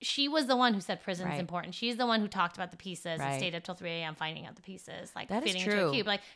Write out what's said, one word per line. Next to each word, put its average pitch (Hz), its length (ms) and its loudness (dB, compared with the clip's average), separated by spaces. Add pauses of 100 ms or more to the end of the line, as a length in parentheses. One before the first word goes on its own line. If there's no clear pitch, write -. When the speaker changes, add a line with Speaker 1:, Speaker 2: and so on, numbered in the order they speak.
Speaker 1:
she - 280 0
was 302 180 4
the 254 100 4
one 247 160 6
who 196 80 2
said 175 220 -4
prison's 180 280 -4
Speaker 2:
Right. 143 100 -2
Speaker 1:
important. 175 340 -4
She's 233 240 -2
the 247 80 2
one 226 140 6
who 208 80 2
talked 175 280 0
about 180 140 -4
the 175 80 -16
pieces 170 420 -6
and - 0 -
Speaker 2:
Right. 139 160 0
Speaker 1:
stayed 170 180 0
up 170 100 -4
till 180 100 -6
three 175 160 -6
A 165 140 -4
M 156 100 -4
finding 160 320 -6
out - 100 -16
the - 60 -20
pieces, - 520 -12
like, - 140 -8
Speaker 2:
That 226 160 0
is 202 80 4
Speaker 1:
fitting 185 140 0
into 208 100 4
a 202 60 6
Speaker 2:
true. 156 100 6
Speaker 1:
cube. 214 140 2
Like, 202 160 0 (140)